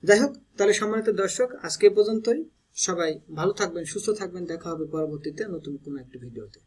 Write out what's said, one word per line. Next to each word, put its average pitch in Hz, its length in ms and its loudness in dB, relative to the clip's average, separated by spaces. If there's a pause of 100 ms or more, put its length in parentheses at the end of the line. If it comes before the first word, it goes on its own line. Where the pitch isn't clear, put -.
যাই 202 180 8
হোক, 277 100 2 (240)
তাহলে 202 240 6
সম্মানিত 214 280 0 (140)
দর্শক, - 260 0 (180)
আজকে - 200 -2
এ 202 100 10
পর্যন্তই। 220 440 2 (360)
সবাই 170 340 0 (240)
ভালো 165 180 0
থাকবেন, 175 320 -2
সুস্থ 196 260 -6
থাকবেন। 185 360 -4
দেখা 165 240 -8
হবে 160 160 -4
পরবর্তীতে 151 640 -6
নতুন 151 280 -8
কোনো 143 240 -12
একটা 127 180 -20
ভিডিওতে। 113 480 -16